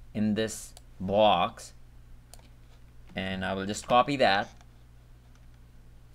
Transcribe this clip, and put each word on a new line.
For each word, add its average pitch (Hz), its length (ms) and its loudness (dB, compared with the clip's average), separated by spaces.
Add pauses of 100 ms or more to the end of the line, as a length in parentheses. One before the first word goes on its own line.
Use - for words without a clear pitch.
(160)
in 107 180 0
this 107 400 -6 (260)
box, 95 720 2 (1400)
and 95 300 -6
I 95 80 -4
will 98 140 -6
just 104 180 -8
copy 127 300 2
that, 110 340 2 (1700)